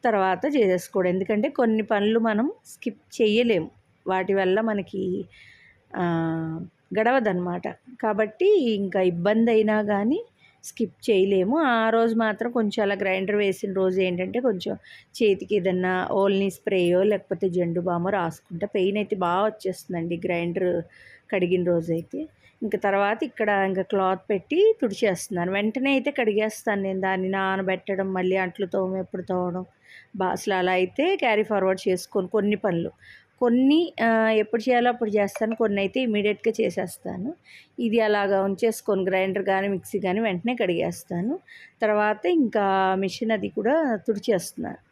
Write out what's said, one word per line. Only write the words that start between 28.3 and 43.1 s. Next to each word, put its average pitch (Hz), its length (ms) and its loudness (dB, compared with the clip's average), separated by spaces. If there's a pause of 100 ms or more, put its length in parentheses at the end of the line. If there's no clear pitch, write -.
అంట్లు 185 300 -2
తోమ, 190 300 -2
ఎప్పుడు 185 260 -8
తోమడం, 180 420 -4 (520)
బా, 185 100 -2
అసలు 190 280 -2
అలా 185 180 2
అయితే 190 440 0
క్యారీ 220 260 2
ఫార్వర్డ్ 190 460 0
చేసుకోను 185 400 -2
కొన్ని 208 280 0
పనులు. 175 340 -2 (500)
కొన్ని, 262 520 4 (100)
ఆ, 226 260 2
ఎప్పుడు 214 340 0
చేయాలో 247 280 2
అప్పుడు 233 200 -2
చేస్తాను, 208 460 0
కొన్ని 202 240 0
అయితే 196 200 -2
ఇమీడియట్గా 208 600 0
చేసేస్తాను. 190 760 -4 (440)
ఇది 226 220 0
అలాగా 202 420 2
ఉంచేసుకొని 196 600 0
గ్రైండర్ 190 400 0
కానీ 196 240 0
మిక్సీ 196 300 -4
కానీ 185 220 -2
వెంటనే 220 340 -2
కడిగేస్తాను. 180 840 -2 (440)
తర్వాత 214 440 0
ఇంకా 196 720 2
మిషన్ 196 320 -2